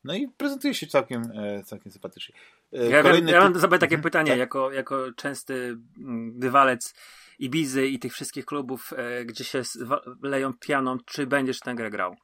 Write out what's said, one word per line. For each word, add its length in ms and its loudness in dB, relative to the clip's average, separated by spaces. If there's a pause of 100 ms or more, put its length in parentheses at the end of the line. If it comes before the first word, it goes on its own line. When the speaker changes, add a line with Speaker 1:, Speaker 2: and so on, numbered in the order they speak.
Speaker 1:
No 120 -8
i 120 -4
prezentuje 460 -4
się 140 -6
całkiem, 480 0
e, 280 -6
całkiem 280 -16
sympatycznie. 440 -18 (380)
E, 160 0
Speaker 2:
Ja 140 8
Speaker 1:
kolejny 240 6
Speaker 2:
wiem, 80 6
ja 80 10
mam 100 6
Speaker 1:
typ- 80 2
Speaker 2:
sobie 180 6
takie 160 4
Speaker 1:
Mhm, 80 -2
Speaker 2:
pytanie, 280 2
Speaker 1:
tak. 80 4
Speaker 2:
jako, 320 -2
jako 440 -4
częsty, 640 -8 (200)
mm, 420 -8
bywalec 540 2 (460)
Ibizy 480 0
i 120 -4
tych 140 -8
wszystkich 320 -10
klubów, 520 -8
e, 280 -6
gdzie 180 -10
się 160 -4
s-, 220 -8
wa-, 200 -2 (220)
leją 360 -2
pianą, 460 0
czy 220 -6
będziesz 300 0
w 40 -14
tę 140 -6
grę 140 -6
grał? 340 -4